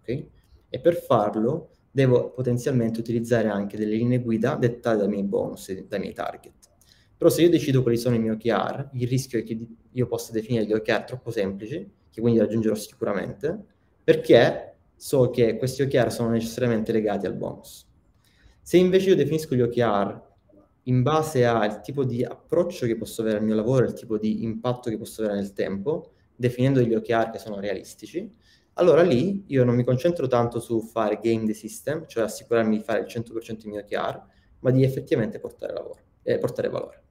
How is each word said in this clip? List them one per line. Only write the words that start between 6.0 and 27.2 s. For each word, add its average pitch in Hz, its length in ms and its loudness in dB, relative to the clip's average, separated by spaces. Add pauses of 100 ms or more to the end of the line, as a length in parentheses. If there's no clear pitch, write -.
miei 90 120 -8
target. - 420 -10 (640)
Però - 140 4
se 156 120 2
io 175 80 6
decido 135 320 2
quali 117 140 2
sono 120 200 0
i - 20 2
miei 110 160 0
O - 20 -6
K 110 100 -8
R, 101 480 -2
il 123 120 -4
rischio 127 320 -2
è 107 60 -2
che 113 120 -8
di-, 113 200 -12 (160)
io 123 140 -2
possa 117 260 -6
definire 110 340 -2
gli 104 60 0
O 110 80 2
K - 80 -6
R 110 160 0
troppo - 260 -12
semplici, 110 580 -6 (220)
che 107 100 -12
quindi 113 200 4
raggiungerò 107 340 2
sicuramente, 107 920 -6 (380)
perché - 720 4 (220)
so 127 340 2
che 113 260 2
questi 131 260 -4
O 135 40 0
K 135 80 -4
R 117 160 4
sono 113 200 -2
necessariamente 117 600 -2
legati 104 360 0
al 98 80 -4
bonus. - 520 -10 (760)
Se - 160 0
invece 185 340 6
io 180 60 8
definisco 147 380 0
gli 123 60 4
O 117 80 4
K - 80 -4
R 104 460 0 (640)
in 127 160 4
base 147 440 2
al 110 340 0
tipo 135 240 -4
di 120 200 -2
approccio - 600 -2
che 113 100 0
posso 113 260 -8
avere 107 160 0
al 107 60 -2
mio 110 100 0
lavoro, 113 320 2
il - 60 -6
tipo - 260 -6
di 107 240 -2
impatto 117 480 -4
che 107 80 -6
posso 110 240 -10
avere 104 140 -2
nel 98 180 -6
tempo, 101 580 -6 (240)
definendo 127 440 2
degli 113 140 2
O 110 60 0
K - 100 -12
R 113 200 2